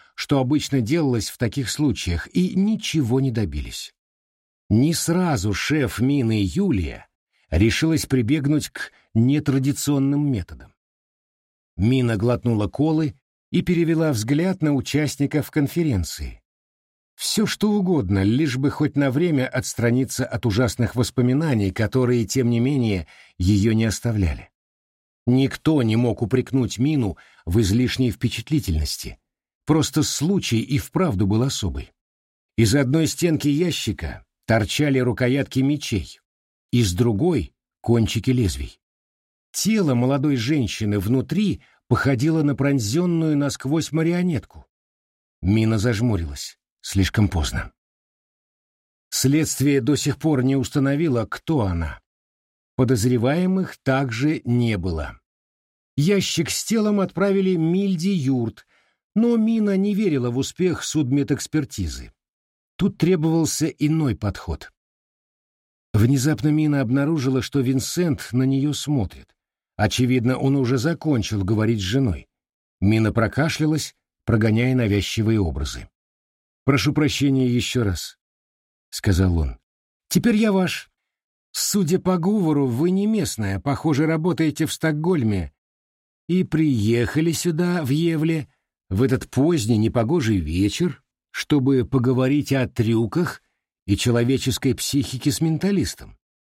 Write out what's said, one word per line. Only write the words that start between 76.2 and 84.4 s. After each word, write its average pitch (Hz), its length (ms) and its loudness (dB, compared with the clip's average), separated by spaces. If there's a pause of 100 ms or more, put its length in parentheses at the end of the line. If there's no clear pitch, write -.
"Прошу 139 220 2
прощения 135 560 0
ещё 120 360 -2
раз", — - 340 -4 (720)
сказал 92 480 2
он. 65 200 -4 (500)
"Теперь 214 280 2
я 214 160 2
ваш. 185 380 -2 (640)
Судя 185 460 0
по 185 200 0
говору, 160 480 0
вы 131 240 0
не 196 160 0
местная, 107 520 -2
похоже, 139 480 0
работаете 160 600 0